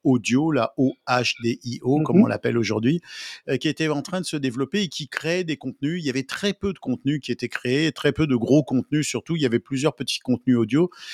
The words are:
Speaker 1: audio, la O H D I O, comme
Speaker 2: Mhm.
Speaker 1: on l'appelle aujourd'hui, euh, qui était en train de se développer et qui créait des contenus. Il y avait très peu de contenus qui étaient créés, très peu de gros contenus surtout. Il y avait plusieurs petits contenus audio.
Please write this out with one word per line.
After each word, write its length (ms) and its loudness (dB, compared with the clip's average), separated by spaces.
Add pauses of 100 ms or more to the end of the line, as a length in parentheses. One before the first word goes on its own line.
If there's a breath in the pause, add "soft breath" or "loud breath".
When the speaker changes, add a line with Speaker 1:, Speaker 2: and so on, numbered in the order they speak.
Speaker 1:
audio, 460 2
la 260 0
O 160 2 (140)
H 360 0
D 200 0
I 180 -8
O, 220 2
comme 140 4
Speaker 2:
Mhm. 60 10
Speaker 1:
on 40 6
l'appelle 300 -2
aujourd'hui, 440 0 (480 loud breath)
euh, 80 0
qui 100 -2
était 220 -2
en 120 -2
train 200 -6
de 40 -6
se 120 -6
développer 460 -2
et 40 -2
qui 220 -10
créait 340 -2
des 140 -4
contenus. 440 -6
Il 40 -8
y 40 0
avait 140 -2
très 300 -4
peu 180 -4
de 80 -10
contenus 420 -2
qui 120 -6
étaient 160 -6
créés, 420 -2
très 220 0
peu 140 0
de 80 2
gros 280 4
contenus 420 0
surtout. 300 -4
Il 60 -2
y 40 2
avait 140 2
plusieurs 360 -2
petits 240 -6
contenus 380 2
audio. 320 2 (240 loud breath)